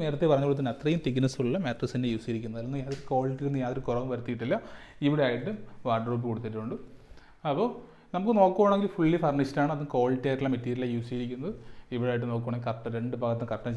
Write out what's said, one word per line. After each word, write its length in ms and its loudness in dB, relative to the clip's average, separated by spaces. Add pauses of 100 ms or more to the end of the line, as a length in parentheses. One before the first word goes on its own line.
നേരത്തെ 280 2
പറഞ്ഞ 180 4
പോലെ 100 2
തന്നെ 160 0
അത്രയും 320 0
തിക്നെസ് 360 2
ഉള്ള 220 2
മാട്രസ് 300 -4
തന്നെ 180 0
യൂസ് 120 -4
ചെയ്തിരിക്കുന്നത്. 360 -4
അതിൽ 80 -6
നിന്ന് 140 -4
യാതൊരു 260 -6
ക്വാളിറ്റിയിൽ 400 0
നിന്ന് 140 0
യാതൊരു 260 -4
കുറവും 240 0
വരുത്തിയിട്ടില്ല. 440 -2 (500)
ഇവിടെ 200 4
ആയിട്ട് 240 -2 (380)
വാർഡ്രോബ് 400 0
കൊടുത്തിട്ടുണ്ട്. 480 -4 (720)
അപ്പോൾ 180 2 (460)
നമുക്ക് 260 2
നോക്കുവാണെങ്കിൽ 560 6
ഫുള്ളി 260 4
ഫർണിഷ്ഡ് 400 2
ആണ്. 140 2
അത് 160 -6
ക്വാളിറ്റി 380 2
ആയിട്ടുള്ള 220 0
മെറ്റീരിയലാണ് 440 -2
യൂസ് 160 -4
ചെയ്തിരിക്കുന്നത്. 420 -6 (400)
ഇവിടെ 180 0
ആയിട്ട് 200 0
നോക്കുവാണെങ്കിൽ 360 -2
കർട്ടൻ, 300 -6
രണ്ട് 240 -4
ഭാഗത്തും 300 0
കർട്ടൻ 240 -4